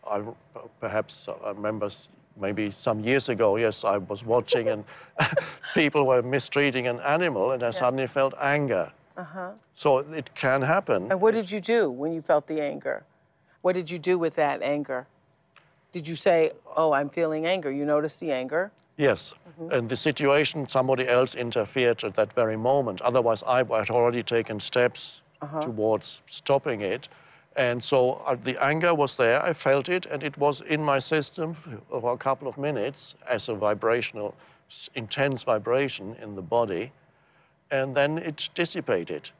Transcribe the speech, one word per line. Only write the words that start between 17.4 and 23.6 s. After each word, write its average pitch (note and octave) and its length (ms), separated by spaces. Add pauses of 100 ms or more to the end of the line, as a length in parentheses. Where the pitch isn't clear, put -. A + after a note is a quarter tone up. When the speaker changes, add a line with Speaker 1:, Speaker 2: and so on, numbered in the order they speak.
Speaker 2:
anger"? F3 260
You C#3+ 120
noticed D3 360
the E3 120
anger? C3+ 380 (260)
Speaker 1:
Yes. C#3 360 (280)
Speaker 2:
Mm-hmm. E3 140
Speaker 1:
And A#2+ 140
the B2+ 80
situation, C#3+ 720
somebody C3 400
else B2 260
interfered A#2 680
at G#2 100
that G#2+ 180
very A2 240
moment. A#2 460
Otherwise, A#2 440
I B2 120
had A2 320